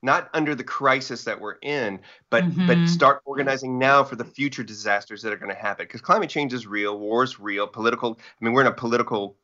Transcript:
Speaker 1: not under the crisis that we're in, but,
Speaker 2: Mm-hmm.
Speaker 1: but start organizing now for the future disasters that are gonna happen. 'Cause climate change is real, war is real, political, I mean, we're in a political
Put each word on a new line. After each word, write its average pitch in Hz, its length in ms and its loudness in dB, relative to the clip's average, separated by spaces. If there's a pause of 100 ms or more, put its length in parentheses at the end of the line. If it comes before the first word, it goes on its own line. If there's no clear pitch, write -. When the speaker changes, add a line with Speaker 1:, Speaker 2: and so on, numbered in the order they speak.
Speaker 1:
not 151 320 0
under 151 220 0
the 127 80 -10
crisis 135 600 -2
that 107 140 -6
we're 104 220 -12
in, 123 380 -4 (300)
but, 190 140 4
Speaker 2:
Mm-hmm. 175 240 2
Speaker 1:
but 170 200 6
start 170 380 4
organizing 135 520 -2
now 139 260 6
for 135 120 -4
the 113 100 -8
future 135 380 -6
disasters 104 580 -4
that 110 120 -4
are 101 40 -8
gonna 98 160 -10
happen. 101 340 -8
'Cause - 140 -16
climate 180 280 2
change 143 240 -4
is 117 120 -8
real, 104 320 -4
war 110 260 0
is 127 160 -4
real, 101 280 -4
political, 117 520 -2
I - 260 -12
mean, 117 80 0
we're 135 80 6
in 127 60 6
a 110 60 2
political 117 720 -2